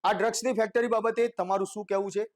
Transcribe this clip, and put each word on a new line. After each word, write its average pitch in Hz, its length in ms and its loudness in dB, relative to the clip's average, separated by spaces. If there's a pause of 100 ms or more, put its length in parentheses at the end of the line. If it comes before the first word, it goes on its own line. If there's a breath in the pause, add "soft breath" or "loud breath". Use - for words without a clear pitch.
આ 208 100 4
ડ્રગ્સની 220 400 0
ફેક્ટરી 220 340 2
બાબતે 226 400 2
તમારું 190 380 -2
શું 208 200 -10
કહેવું 196 260 -2
છે 202 240 -4